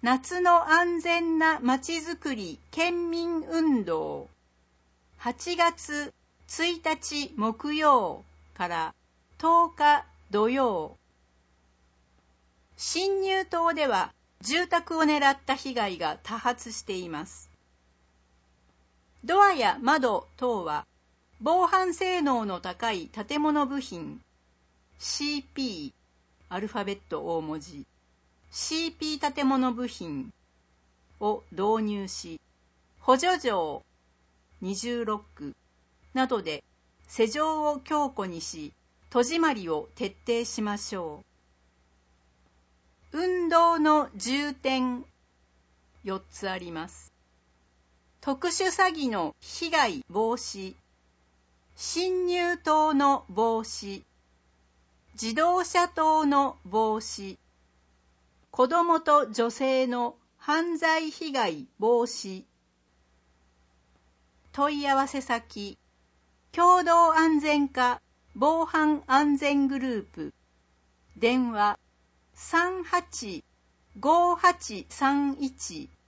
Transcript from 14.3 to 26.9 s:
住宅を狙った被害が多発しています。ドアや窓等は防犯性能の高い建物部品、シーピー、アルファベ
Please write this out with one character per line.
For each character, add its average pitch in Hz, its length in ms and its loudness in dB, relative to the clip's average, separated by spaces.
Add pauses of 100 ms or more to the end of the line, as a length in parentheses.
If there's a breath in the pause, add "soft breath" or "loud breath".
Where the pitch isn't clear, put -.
住 311 240 -2
宅 339 320 -2
を 320 60 4
狙 294 260 4
っ 277 160 0
た 262 80 0
被 269 180 -8
害 208 240 -2
が 160 260 -4
多 226 160 -8
発 240 340 -4
し - 100 -12
て 190 160 -6
い 180 100 -10
ま 156 160 -8
す。 - 240 -20 (1800)
ド 349 180 4
ア 302 120 6
や 220 260 2
窓 254 560 2
等 226 300 -2
は 151 200 -6 (540)
防 339 260 4
犯 370 280 2
性 370 260 0
能 262 240 0
の 185 160 -6
高 190 320 -4
い 175 140 -6
建 220 340 -6
物 294 260 2
部 269 140 -4
品、 160 400 -12 (760)
シ 294 400 -6
ー 269 60 -10 (100)
ピ 185 400 -8 (560)
ー、 180 40 -12
ア 185 60 -4
ル 208 80 -6
フ - 80 -8
ァ 202 80 -4
ベ 202 80 -6